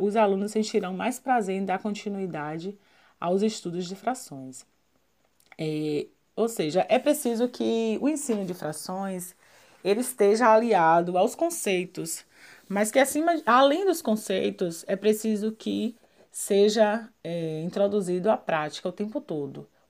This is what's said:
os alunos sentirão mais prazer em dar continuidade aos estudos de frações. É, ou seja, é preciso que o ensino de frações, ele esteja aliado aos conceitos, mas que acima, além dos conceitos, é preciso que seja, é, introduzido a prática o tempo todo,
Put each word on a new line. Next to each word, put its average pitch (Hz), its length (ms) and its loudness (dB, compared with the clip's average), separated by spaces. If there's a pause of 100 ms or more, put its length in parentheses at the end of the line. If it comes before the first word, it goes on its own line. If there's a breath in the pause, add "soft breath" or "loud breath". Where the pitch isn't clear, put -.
os 202 140 0
alunos 202 380 2
sentirão 214 380 -2
mais 190 280 -4
prazer 214 360 0
em 190 80 -4
dar 190 140 -2
continuidade 185 960 -6 (460 soft breath)
aos 185 220 0
estudos 185 440 -4
de 190 80 -10
frações. 135 720 -8 (880)
É, 151 520 -4 (280)
ou 220 120 0
seja, 175 420 0
é 220 80 4
preciso 247 500 0
que 226 540 -2
o 269 80 2
ensino 254 340 -2
de 175 120 -6
frações, 185 800 -8 (480 soft breath)
ele 202 160 2
esteja 220 520 4
aliado 180 640 6
aos 202 200 2
conceitos, 185 920 -4 (420 loud breath)
mas 202 220 0
que 247 80 2
acima, 302 480 2
além 277 400 4
dos 339 160 0
conceitos, 196 840 -2
é 202 80 -2
preciso 214 560 0
que 214 440 -4 (360 soft breath)
seja, 208 760 2 (160)
é, 165 380 -6
introduzido 185 680 0
a 240 60 2
prática 156 520 -4
o - 20 -10
tempo 214 300 -6
todo, 143 480 -8 (200)